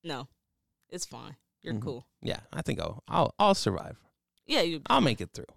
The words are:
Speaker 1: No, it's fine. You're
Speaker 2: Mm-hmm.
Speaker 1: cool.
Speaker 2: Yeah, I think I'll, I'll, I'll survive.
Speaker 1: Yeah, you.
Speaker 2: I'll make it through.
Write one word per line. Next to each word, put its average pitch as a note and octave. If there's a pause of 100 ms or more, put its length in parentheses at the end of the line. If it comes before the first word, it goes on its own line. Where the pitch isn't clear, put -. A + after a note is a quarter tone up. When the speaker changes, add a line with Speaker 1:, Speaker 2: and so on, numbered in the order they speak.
Speaker 1:
No, C#3 (600)
it's F3+
fine. A#2 (240)
You're -
Speaker 2:
Mm-hmm. A2
Speaker 1:
cool. B2+ (160)
Speaker 2:
Yeah, - (140)
I D#3+
think -
I'll, D#2+
I'll, -
I'll G3+
survive. - (500)
Speaker 1:
Yeah, C4
you. E3
Speaker 2:
I'll C4+
make C3
it F2
through. - (100)